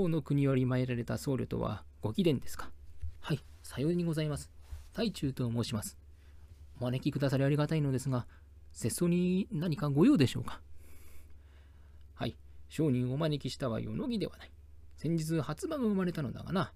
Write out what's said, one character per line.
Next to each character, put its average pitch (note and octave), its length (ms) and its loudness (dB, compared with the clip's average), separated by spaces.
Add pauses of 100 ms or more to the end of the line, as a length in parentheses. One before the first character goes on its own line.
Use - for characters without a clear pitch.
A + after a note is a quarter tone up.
桑 - 20 4
の D#3+ 140 2
国 C#3+ 200 2
よ C3+ 140 4
り B2+ 100 4
参 B2+ 200 2
ら B2+ 100 0
れ A#2+ 80 -2
た A#2 140 -2
僧 C#3 160 -2
侶 A#2 120 0
と A#2 140 -4
は A2 240 -4 (160)
ご A2 120 -2
貴 G3 120 2
殿 D3+ 160 4
で - 80 -4
す - 100 -4
か？」 - 140 -6 (480)
「は - 140 -2
い、 - 60 -2 (220)
さ - 180 -6
よ D3+ 100 2
う - 20 2
に F3 100 2
ご E3+ 100 0
ざ D#3 120 0
い D3+ 40 0
ま C#3+ 100 -2
す。 - 120 -12 (420)
大 G#3+ 200 -2
中 C3+ 200 0
と B2+ 160 0
申 A#2 140 2
し A2+ 120 -2
ま G#2+ 100 -2
す。 - 120 -10 (840)
お B2 40 -2
招 B2 160 0
き D3 120 0
く C#3 80 -4
だ C#3 100 2
さ C3 80 4
り C3+ 60 4
あ C#3 40 4
り D3 80 4
が D3 120 2
た D#3+ 80 0
い D#3 40 4
の C#3+ 120 2
で B2+ 80 0
す - 80 -4
が、 B2 180 0 (460)
拙 - 200 -2
僧 F3 160 2
に F3+ 440 4
何 D#3 240 0
か D3 120 0
ご C#3+ 180 8
用 C#4+ 100 8
で C#3 100 8
し - 100 -2
ょ - 40 -2
う - 20 -2
か？」 - 180 -8 (1500)
「は - 120 -4
い、 A#2 100 -6 (320)
商 D3+ 220 2
人 B2 200 4
を B2+ 40 0
お - 40 0
招 D3+ 220 2
き C3 100 -4
し - 60 -6
た C3+ 120 -2
は A2+ 100 0
よ A2+ 160 -4
の C#4 140 -2
ぎ A#3 100 0
で F3 80 0
は - 100 -10
な - 100 -18
い。 - 40 -20 (460)
先 E3 200 0
日、 D#3+ 240 0
初 - 260 -4
馬 D#4 120 -2
が B3+ 60 0
生 G#3 100 4
ま F#3+ 100 2
れ F3 80 2
た E3 100 -4
の A#2 100 -2
だ G#2 100 -10
が - 100 -6
な。 F3 240 0